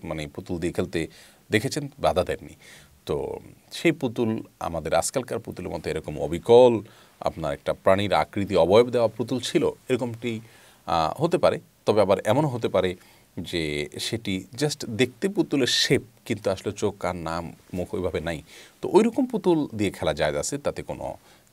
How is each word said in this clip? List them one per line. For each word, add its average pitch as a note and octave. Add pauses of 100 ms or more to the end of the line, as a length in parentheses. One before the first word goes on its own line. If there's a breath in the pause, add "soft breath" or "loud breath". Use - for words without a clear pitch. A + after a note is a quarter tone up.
মানে, D#2
পুতুল F2+
দিয়ে E2+
খেলতে E2+ (440 loud breath)
দেখেছেন, C3 (100)
বাধা D#2+
দেননি। D2+ (520 loud breath)
তো - (340)
সেই E3+
পুতুল A#2 (180)
আমাদের E2
আজকালকার B2
পুতুলের F2+
মতো E2
এরকম D#2
অবিকল A2+ (400 loud breath)
আপনার D2+
একটা D2
প্রাণীর F#2+
আকৃতি, F#2
অবয়ব G2+
দেওয়া A#2
পুতুল A#2+
ছিল, A#2 (180)
এরকমটি, A#2+ (460 soft breath)
আহ, E2
হতে E3+
পারে। F2 (260)
তবে G#2+
আবার F#2+
এমনও C3+
হতে A#2+
পারে F#2 (440 soft breath)
যে D2+ (120)
সেটি G2+ (140)
just D3
দেখতে A#2+
পুতুলের D#3
শেপ, - (220)
কিন্তু A2
আসলে G2
চোখ, G2+
কান, F2+
নাক, E2+
মুখ F2+
ওইভাবে F2+
নাই। D#2 (400 loud breath)
তো -
ওইরকম A3+
পুতুল F3+ (100)
দিয়ে G2+
খেলা D#2+
জায়েজ D2+
আছে, D2
তাতে D#2
কোনো C2+ (360 soft breath)